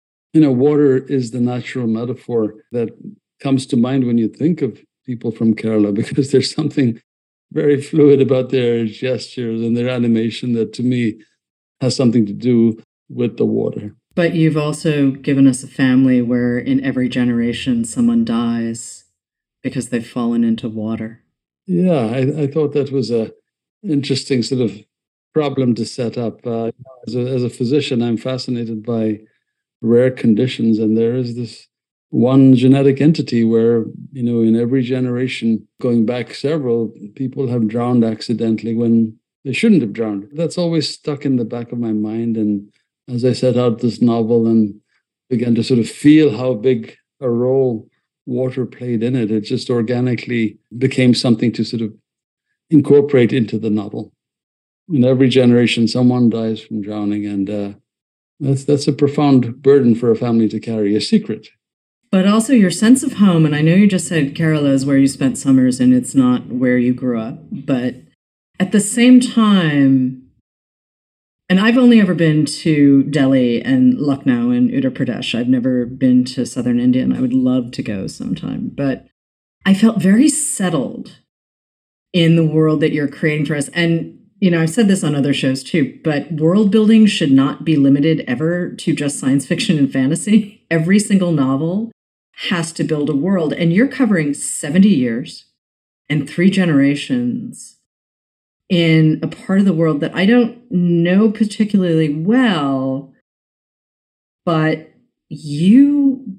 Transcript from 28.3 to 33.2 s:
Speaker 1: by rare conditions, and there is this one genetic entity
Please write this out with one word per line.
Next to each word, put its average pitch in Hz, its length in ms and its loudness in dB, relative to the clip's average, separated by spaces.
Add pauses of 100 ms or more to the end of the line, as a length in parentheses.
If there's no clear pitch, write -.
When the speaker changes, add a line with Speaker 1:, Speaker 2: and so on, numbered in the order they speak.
Speaker 1:
by 110 320 -4 (640)
rare 120 300 4
conditions, 113 640 0
and 110 180 0
there 117 200 0
is 120 180 -6
this 120 320 -12 (440)
one 135 440 6
genetic 135 460 4
entity 139 420 0